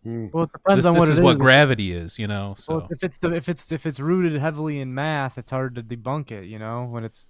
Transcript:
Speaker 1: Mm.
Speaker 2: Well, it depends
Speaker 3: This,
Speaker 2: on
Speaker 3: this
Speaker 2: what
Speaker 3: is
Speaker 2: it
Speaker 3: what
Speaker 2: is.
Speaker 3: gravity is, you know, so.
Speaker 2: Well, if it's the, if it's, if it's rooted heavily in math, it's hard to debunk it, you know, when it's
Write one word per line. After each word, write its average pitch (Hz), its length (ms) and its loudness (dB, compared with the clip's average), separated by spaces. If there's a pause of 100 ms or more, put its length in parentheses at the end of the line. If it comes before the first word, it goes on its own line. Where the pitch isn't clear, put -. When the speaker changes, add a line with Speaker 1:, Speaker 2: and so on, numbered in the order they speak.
Speaker 1:
Mm. 117 280 -8
Speaker 2:
Well, 165 120 -2
it 151 80 -14
depends 190 320 2
Speaker 3:
This, - 20 6
Speaker 2:
on 170 80 6
Speaker 3:
this - 0 -
Speaker 2:
what 170 140 8
Speaker 3:
is 156 100 4
Speaker 2:
it - 20 6
Speaker 3:
what 175 180 6
Speaker 2:
is. - 0 -
Speaker 3:
gravity 131 540 6
is, 85 260 -10
you 107 80 -4
know, 98 300 -6
so. - 100 -18
Speaker 2:
Well, 160 220 -4
if 165 140 -6
it's 180 140 -6
the, 170 160 -2
if 160 160 -4
it's, 160 220 -8
if 160 140 -8
it's 139 140 -6
rooted 165 400 0
heavily 151 400 -4
in 131 140 -8
math, 139 440 -4
it's 120 140 -12
hard 131 240 -4
to 120 80 -10
debunk 123 480 -8
it, 101 140 -12
you 107 140 -14
know, 113 260 -8
when 117 180 -8
it's - 260 -14